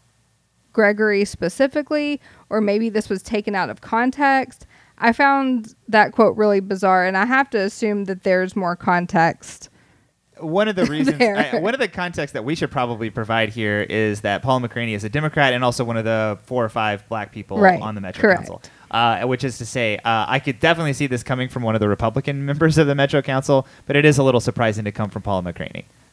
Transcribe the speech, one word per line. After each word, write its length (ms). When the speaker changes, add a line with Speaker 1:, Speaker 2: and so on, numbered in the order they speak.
Speaker 1:
Gregory 500
specifically, 960
or 100
maybe 300
this 180
was 140
taken 320
out 160
of 100
context. 840
I 140
found 640
that 240
quote 240
really 240
bizarre, 440
and 120
I 100
have 240
to 80
assume 460
that 180
there's 320
more 220
context 920
Speaker 2:
One 300
of 80
the 80
Speaker 1:
<laughs> 120
Speaker 2:
reasons, 220
Speaker 1:
there. 180
Speaker 2:
I, 220
one 160
of 60
the 80
contexts 440
that 120
we 100
should 160
probably 400
provide 400
here 320
is 400
that 200
Paul 180
McCraney 340
is 100
a 40
Democrat 440
and 120
also 200
one 120
of 80
the 400
four 200
or 40
five 400
black 240
people 260
Speaker 1:
Right. 220
Speaker 2:
on 140
the 60
Metro 220
Speaker 1:
Correct. 180
Speaker 2:
Council. 220
Uh, 340
which 180
is 160
to 80
say, 380
uh, 240
I 100
could 220
definitely 320
see 160
this 160
coming 240
from 160
one 100
of 60
the 80
Republican 580
members 320
of 80
the 80
Metro 280
Council, 440
but 100
it 80
is 140
a 40
little 180
surprising 440
to 80
come 180
from 120
Paul 200
McCraney. 420